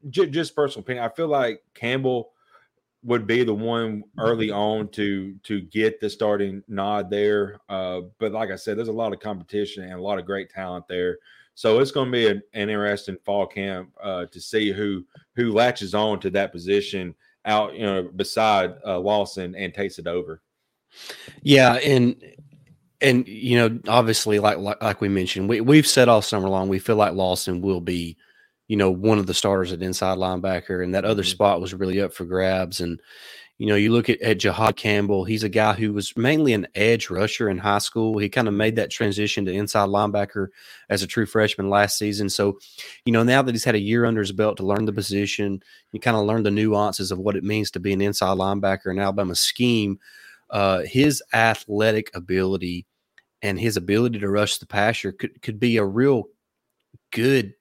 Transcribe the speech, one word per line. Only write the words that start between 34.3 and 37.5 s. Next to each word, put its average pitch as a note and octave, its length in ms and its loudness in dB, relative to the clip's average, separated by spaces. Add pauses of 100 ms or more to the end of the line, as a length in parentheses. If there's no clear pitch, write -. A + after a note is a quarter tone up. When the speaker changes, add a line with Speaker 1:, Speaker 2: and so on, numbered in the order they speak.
Speaker 2:
Jihad G#2 360 2
Campbell, G2+ 480 0
he's G#2+ 200 -4
a G#2+ 60 -2
guy G#2+ 240 2
who G#2+ 200 -2
was G2+ 240 -6
mainly C#3 360 2
an G2 220 0
edge A2 340 2
rusher G#2 400 -2